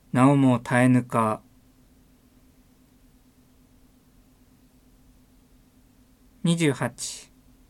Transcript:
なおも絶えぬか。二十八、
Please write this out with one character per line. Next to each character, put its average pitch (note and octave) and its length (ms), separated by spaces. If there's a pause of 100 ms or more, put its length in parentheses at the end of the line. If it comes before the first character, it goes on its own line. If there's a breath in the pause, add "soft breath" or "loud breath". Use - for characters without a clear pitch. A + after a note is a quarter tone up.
(120)
な B2+ 160
お C#3+ 80
も C3 220
絶 B2 180
え B2 120
ぬ B2 140
か。 A2+ 380 (4000)
二 E3+ 120
十 D#3+ 160
八、 - 600 (380)